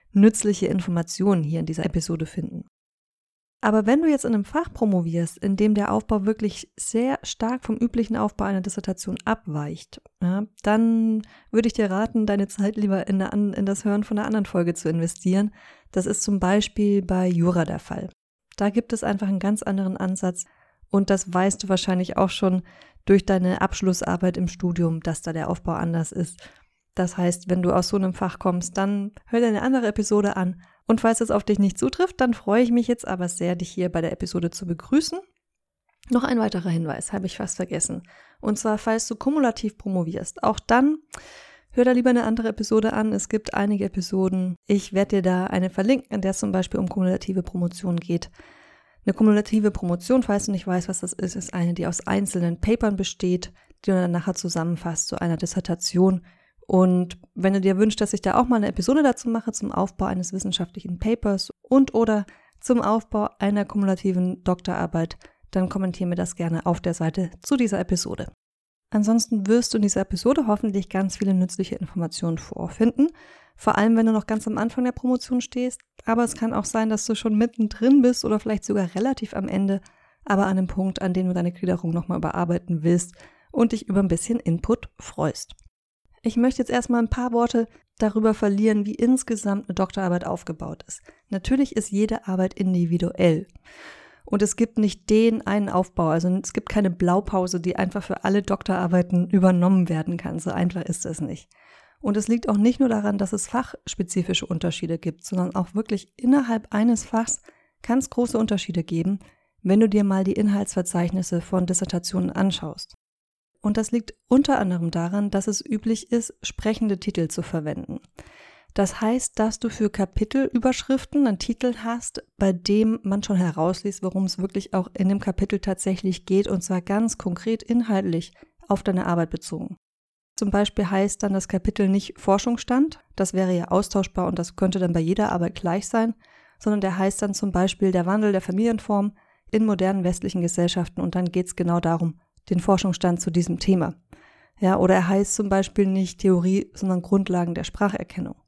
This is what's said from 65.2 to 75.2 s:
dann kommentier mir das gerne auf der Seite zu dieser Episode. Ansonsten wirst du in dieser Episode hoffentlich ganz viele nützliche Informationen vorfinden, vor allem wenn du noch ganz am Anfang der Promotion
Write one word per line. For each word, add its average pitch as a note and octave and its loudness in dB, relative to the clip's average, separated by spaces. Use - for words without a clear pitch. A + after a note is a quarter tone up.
dann F#3 0
kommentier F#3 -4
mir F3 -2
das E3+ -4
gerne E3 -4
auf E3+ 0
der E3+ -2
Seite E3+ -2
zu - 0
dieser G#3 0
Episode. - -4
Ansonsten G#3+ 0
wirst A#3 2
du A3+ 0
in G#3 0
dieser G3 2
Episode A#3+ 0
hoffentlich G#3 0
ganz F#3+ -2
viele G3 0
nützliche F#3 -2
Informationen E3 -4
vorfinden, A#3 0
vor - 0
allem A3+ 4
wenn A3+ 4
du A3+ 4
noch G#3+ 0
ganz A3 -2
am G#3+ -4
Anfang A3+ -2
der B3 0
Promotion B3 -2